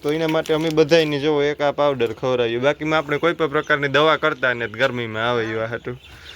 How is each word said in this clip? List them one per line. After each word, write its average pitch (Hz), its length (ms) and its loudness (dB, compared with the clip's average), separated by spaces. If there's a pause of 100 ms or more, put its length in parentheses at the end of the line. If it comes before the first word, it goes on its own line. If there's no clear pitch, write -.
તો 147 100 -2
એના 160 160 0
માટે 156 260 0
અમે 160 160 0
બધાયને 156 500 4
જો 147 220 0
એક 143 180 -2
આ 143 120 0
પાવડર 135 400 0
ખવડાવીએ. 120 460 -2
બાકીમાં 151 400 0
આપણે 147 200 -2
કોઈ 165 140 0
પણ 156 160 -2
પ્રકારની 143 400 0
દવા 147 280 4
કરતા 131 380 0
નથી, 113 240 -6
ગરમીમાં 120 520 -2
આવે 117 140 0
એવા 110 220 -4
હાટુ. 120 300 -8 (400)